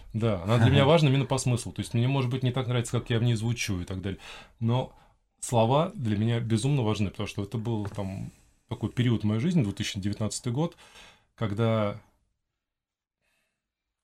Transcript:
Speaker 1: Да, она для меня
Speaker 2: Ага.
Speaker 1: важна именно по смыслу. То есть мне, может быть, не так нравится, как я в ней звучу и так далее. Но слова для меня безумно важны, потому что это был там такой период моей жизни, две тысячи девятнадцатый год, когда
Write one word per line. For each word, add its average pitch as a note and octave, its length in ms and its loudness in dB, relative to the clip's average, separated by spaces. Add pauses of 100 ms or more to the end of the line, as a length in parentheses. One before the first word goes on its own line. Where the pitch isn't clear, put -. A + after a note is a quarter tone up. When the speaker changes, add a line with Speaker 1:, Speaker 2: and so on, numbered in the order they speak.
(120)
Speaker 1:
Да, G#2+ 300 0
она A2 160 2
для A2+ 120 6
меня C#3 120 6
Speaker 2:
Ага. C3+ 80 6
Speaker 1:
важна D#3 200 6
именно C3+ 160 2
по C3 120 0
смыслу. A#2+ 340 -2
То - 80 -6
есть - 140 -6
мне, A#2+ 140 2
может C3+ 220 0
быть, C3 120 -4
не B2+ 80 2
так B2+ 160 -2
нравится, A#2+ 320 -2
как - 120 -6
я A2+ 100 2
в - 20 0
ней A#2+ 140 4
звучу G#2+ 440 -2
и F2 40 -6
так F#2 180 -8
далее. F#2+ 160 -4 (400)
Но A#2+ 340 0 (480)
слова C3 540 2
для A2 240 -2
меня A#2 220 0
безумно A#2 420 0
важны, G#2 280 0
потому G#2 160 -8
что - 180 -6
это G2+ 120 -6
был G#2+ 300 -4
там G2+ 440 -8 (380)
такой G#2+ 220 -4
период A#2 340 0
моей G#2+ 160 0
жизни, E3+ 220 2
две G2+ 100 0
тысячи - 260 -6
девятнадцатый G#2 540 -4
год, D#3 240 -4 (580)
когда A2 640 0 (2000)